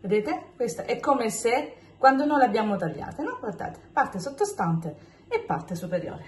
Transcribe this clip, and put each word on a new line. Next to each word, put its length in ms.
vedete? 560
Questa 280
è 160
come 300
se, 460
quando 280
non 140
l'abbiamo 380
tagliata, 460
no? 180
Guardate, 400
parte 260
sottostante 800
e 120
parte 340
superiore. 540